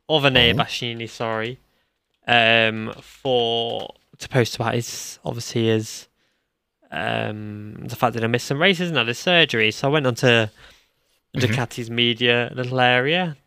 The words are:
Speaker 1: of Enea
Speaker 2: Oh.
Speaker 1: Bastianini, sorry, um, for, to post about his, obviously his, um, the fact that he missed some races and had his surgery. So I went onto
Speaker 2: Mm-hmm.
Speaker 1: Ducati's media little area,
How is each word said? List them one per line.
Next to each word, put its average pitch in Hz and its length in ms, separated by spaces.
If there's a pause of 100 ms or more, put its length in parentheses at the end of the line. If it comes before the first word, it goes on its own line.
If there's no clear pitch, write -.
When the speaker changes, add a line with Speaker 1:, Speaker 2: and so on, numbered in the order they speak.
Speaker 1:
of 151 140
Enea 127 320
Speaker 2:
Oh. - 40
Speaker 1:
Bastianini, 117 500
sorry, 113 500 (680)
um, 113 720
for, 117 920 (260)
to - 100
post - 280
about 113 180
his, - 500
obviously 117 440
his, 110 380 (840)
um, 107 840 (140)
the 117 80
fact 120 180
that 113 80
he 113 60
missed 120 180
some 143 140
races 175 300
and 151 80
had 117 100
his 120 100
surgery. 156 520
So 135 180
I - 40
went 151 140
onto 123 200
Speaker 2:
Mm-hmm. - 1120
Speaker 1:
Ducati's 120 520
media 120 640
little 127 260
area, 139 560 (100)